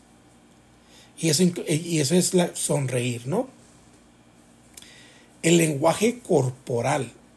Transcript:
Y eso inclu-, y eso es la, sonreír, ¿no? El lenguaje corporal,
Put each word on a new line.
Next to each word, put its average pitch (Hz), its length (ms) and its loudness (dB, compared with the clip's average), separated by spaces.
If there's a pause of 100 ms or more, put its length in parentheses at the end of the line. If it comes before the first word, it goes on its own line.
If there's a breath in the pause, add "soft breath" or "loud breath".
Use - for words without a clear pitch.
(1200 loud breath)
Y 165 100 0
eso 156 140 2
inclu-, 175 240 0
y 170 320 -2
eso 143 160 0
es 180 180 2
la, 175 220 0
sonreír, 123 720 -4
¿no? 220 200 -2 (2000 loud breath)
El 170 140 6
lenguaje 165 640 2
corporal, 131 920 -2 (260)